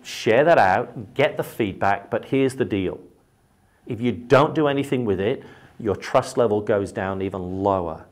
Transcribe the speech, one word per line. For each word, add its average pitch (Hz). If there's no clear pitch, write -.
share 120
that 160
out, 107
get 139
the 156
feedback. 101
But 110
here's 135
the 127
deal. 95
If 117
you 123
don't 135
do 151
anything 139
with 98
it, 107
your 107
trust -
level 107
goes 101
down 95
even 95
lower. 90